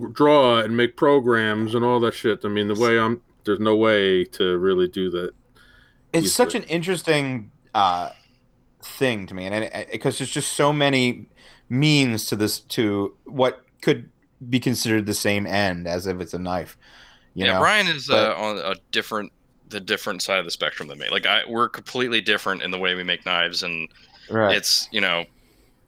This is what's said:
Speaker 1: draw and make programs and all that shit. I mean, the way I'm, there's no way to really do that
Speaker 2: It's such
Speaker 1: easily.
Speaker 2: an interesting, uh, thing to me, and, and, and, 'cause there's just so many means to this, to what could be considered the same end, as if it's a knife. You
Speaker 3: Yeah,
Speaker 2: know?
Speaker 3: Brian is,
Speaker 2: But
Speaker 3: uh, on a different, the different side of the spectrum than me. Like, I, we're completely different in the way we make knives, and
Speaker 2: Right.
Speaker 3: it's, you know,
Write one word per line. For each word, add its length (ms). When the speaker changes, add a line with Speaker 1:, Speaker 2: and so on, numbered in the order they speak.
Speaker 1:
draw 520
and 160
make 200
programs 760
and 100
all 160
that 140
shit. 300
I 40
mean, 200
the 120
way 180
I'm, 220
there's 160
no 160
way 480
to 340
really 300
do 220
that 220
Speaker 2:
It's 200
such 220
Speaker 1:
easily. 100
Speaker 2:
an 60
interesting, 800
uh, 360
thing 440
to 80
me, 120
and, 80
and, 100
and, 100
'cause 180
there's 120
just 220
so 200
many 560
means 580
to 100
this, 240
to 640
what 400
could 260
be 120
considered 460
the 80
same 320
end, 420
as 180
if 140
it's 140
a 40
knife. 380
You 120
Speaker 3:
Yeah, 80
Speaker 2:
know? 40
Speaker 3:
Brian 300
is, 180
Speaker 2:
But 240
Speaker 3:
uh, 100
on 180
a 180
different, 400
the 120
different 420
side 160
of 60
the 80
spectrum 360
than 100
me. 120
Like, 160
I, 220
we're 200
completely 520
different 420
in 80
the 80
way 160
we 80
make 240
knives, 380
and 240
Speaker 2:
Right. 260
Speaker 3:
it's, 360
you 80
know, 240